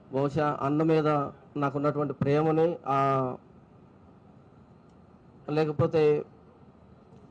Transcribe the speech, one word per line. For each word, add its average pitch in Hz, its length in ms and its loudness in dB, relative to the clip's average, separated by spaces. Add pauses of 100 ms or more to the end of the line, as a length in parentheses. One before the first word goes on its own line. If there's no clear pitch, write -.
(140)
బహుశా 143 460 -2
అన్న 147 220 0
మీద 156 260 2 (480)
నాకున్నటువంటి 143 560 -2
ప్రేమని, 160 640 0 (100)
ఆ, 139 120 0 (2500)
లేకపోతే 151 760 2 (1080)